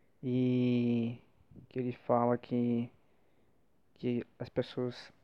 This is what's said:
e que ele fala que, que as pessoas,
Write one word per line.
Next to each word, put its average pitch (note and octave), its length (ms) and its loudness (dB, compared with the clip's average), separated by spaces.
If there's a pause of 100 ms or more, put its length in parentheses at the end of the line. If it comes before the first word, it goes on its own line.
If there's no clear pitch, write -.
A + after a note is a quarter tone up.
(240)
e B2 1000 2 (480)
que - 80 -8
ele B2 160 -4
fala A#2+ 420 2
que, A#2+ 560 0 (1040)
que A#2+ 300 -2 (140)
as B2+ 100 -10
pessoas, - 640 -6 (100)